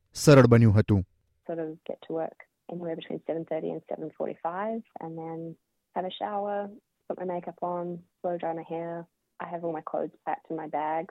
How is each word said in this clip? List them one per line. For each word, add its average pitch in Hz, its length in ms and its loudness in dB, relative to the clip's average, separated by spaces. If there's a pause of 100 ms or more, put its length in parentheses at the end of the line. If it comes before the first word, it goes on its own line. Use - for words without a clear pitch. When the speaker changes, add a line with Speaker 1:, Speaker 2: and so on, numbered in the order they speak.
(140)
Speaker 1:
સરળ 135 340 10
બન્યું 117 320 8
હતું. 101 260 4 (440)
Speaker 2:
Sort 165 120 -6
of 156 100 -6
get - 260 -12
to - 180 -10
work 160 220 -6 (380)
anywhere 170 200 -6
between - 260 -10 (100)
seven 165 120 -4
thirty 160 280 -6
and 160 100 -8 (120)
seven 160 160 -6 (120)
forty-five, 214 600 -6 (220)
and 160 140 -10
then 165 220 -10 (560)
have 180 100 -4
a 185 160 -10
shower, 202 460 -4 (420)
put 185 140 -8
my 185 120 -4
makeup 175 280 -10
on, 175 300 -4
blow 175 440 -8
dry 165 180 -4
my 160 180 -10
hair. 170 340 -8 (320)
I 175 60 -10
have 170 180 -8
all 165 120 -4
my 156 160 -8
clothes 156 240 -4 (140)
packed - 220 -6
in 160 60 -6
my 156 100 -8
bag, 156 440 -2